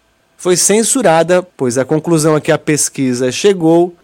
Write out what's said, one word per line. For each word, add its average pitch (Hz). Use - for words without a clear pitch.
foi 180
censurada, 180
pois 127
a 131
conclusão 156
a 151
que 160
a 151
pesquisa 131
chegou 175